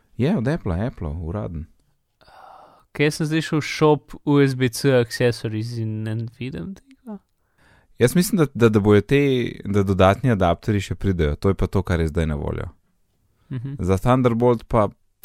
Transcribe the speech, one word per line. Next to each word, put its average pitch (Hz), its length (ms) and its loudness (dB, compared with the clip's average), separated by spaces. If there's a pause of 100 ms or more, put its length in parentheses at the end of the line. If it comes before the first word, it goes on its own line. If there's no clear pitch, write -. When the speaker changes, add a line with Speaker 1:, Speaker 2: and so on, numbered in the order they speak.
(180)
Speaker 1:
Je 127 140 0
od 120 160 -2
Apple, 139 300 -4
Apple, 98 320 -6
uraden. 85 580 -8 (1200)
Speaker 2:
Kaj 147 220 0
sem 160 160 -4
zdaj 156 140 -2
šel 151 180 -2
v 139 60 -4
shop - 560 0
U 143 180 2
S 135 160 4
B 120 140 0
C 139 220 -2
accessories 117 840 -2
in 110 260 -6
ne 110 140 -6 (160)
vidim 151 420 -12
tega. 233 460 -18 (800)
Speaker 1:
Jaz 127 160 4
mislim, 180 220 0
da, 151 140 4
da, 117 180 4
da 107 100 4
bojo 101 220 6
te, 139 180 2 (400)
da 101 240 0
dodatni 98 480 4
adapterji 95 520 0
še - 120 -8
pridejo, 82 400 0
to - 140 0
je 92 60 2
pa 98 120 -2
to, 95 160 -2
kar 85 160 0
je 82 80 0
zdaj 78 180 -2
na 78 100 -2
voljo. 78 360 -6 (800)
Speaker 2:
Mhm. 135 260 -10
Speaker 1:
Za 90 180 0
Thunderbolt 120 680 2
pa, 107 240 0 (360)